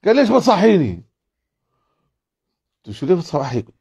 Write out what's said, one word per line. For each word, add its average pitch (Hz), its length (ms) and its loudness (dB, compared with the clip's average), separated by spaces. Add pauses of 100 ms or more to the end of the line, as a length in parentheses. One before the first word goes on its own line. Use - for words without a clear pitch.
قال: 220 100 2
"ليش 262 140 2
بتصحيني؟" 202 720 2 (1800)
قلت: 104 100 -14
"شو - 100 -12
ليه 180 100 2
بتصحيك؟" 135 500 -6 (160)